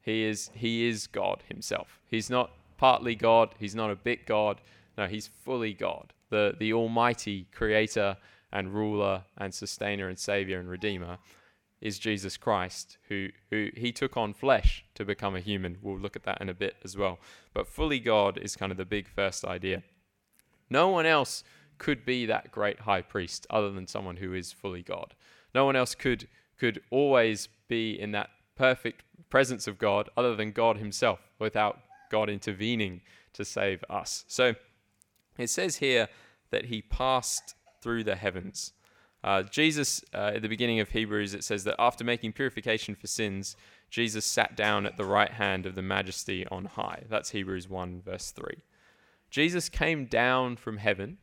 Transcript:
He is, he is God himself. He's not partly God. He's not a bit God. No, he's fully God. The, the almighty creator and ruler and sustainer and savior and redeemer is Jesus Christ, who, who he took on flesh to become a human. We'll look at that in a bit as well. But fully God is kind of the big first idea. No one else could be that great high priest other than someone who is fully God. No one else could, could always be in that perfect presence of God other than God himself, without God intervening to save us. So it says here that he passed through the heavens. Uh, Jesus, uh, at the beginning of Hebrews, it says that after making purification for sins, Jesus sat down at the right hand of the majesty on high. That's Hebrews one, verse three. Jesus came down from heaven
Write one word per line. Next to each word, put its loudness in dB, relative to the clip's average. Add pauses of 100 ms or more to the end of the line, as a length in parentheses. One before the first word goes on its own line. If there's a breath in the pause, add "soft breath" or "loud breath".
He 0
is, -2
he 0
is -2
God -2
himself. -8
He's -4
not 0 (260)
partly 4
God. 6
He's -6
not 0
a -2
bit -4
God. 0 (360 soft breath)
No, -2
he's -8
fully -4
God. -6 (160)
The, 4
the 2
almighty 2
creator 2 (380 soft breath)
and -4
ruler 0 (140)
and -6
sustainer -4
and -8
savior -2
and -10
redeemer -4 (640 soft breath)
is -6
Jesus -2
Christ, -4 (120)
who, -4 (220)
who -2
he -2
took -4
on 0
flesh 4 (100)
to -8
become -2
a -4
human. -4
We'll -8
look -8
at -10
that -4
in -6
a -6
bit -4 (100)
as -12
well. 0 (340 loud breath)
But -2
fully 0
God 4
is -6
kind -4
of -4
the -4
big -4
first -2
idea. -2 (840)
No 6
one 2
else 4 (340 soft breath)
could -2
be 0
that 0
great -2
high 0
priest -6
other 2
than -8
someone -8
who -8
is -8
fully -10
God. -10 (400 soft breath)
No 6
one 4
else 2
could, 0 (300 soft breath)
could 0
always 4 (180)
be -2
in -6
that -4 (240)
perfect 2 (260)
presence 4
of -6
God 2
other 4
than -2
God 4
himself, 0 (180)
without 0 (320)
God 2
intervening -4 (320 soft breath)
to -8
save -2
us. -8
So 2 (840)
it -4
says -2
here 2 (420 loud breath)
that -2
he -6
passed -2 (300)
through -2
the 2
heavens. -6 (500 soft breath)
Uh, 2
Jesus, 0 (120)
uh, 0
at -2
the -2
beginning 2
of 0
Hebrews, -2
it -8
says -4
that 0
after 2
making -2
purification -4
for -16
sins, -4 (360 soft breath)
Jesus -2
sat 0
down 2
at -6
the -4
right 4
hand -2
of -8
the -4
majesty -4
on -8
high. -8
That's -4
Hebrews -6
one, -8
verse -10
three. -12 (640 soft breath)
Jesus 0
came 0
down 2
from -8
heaven -2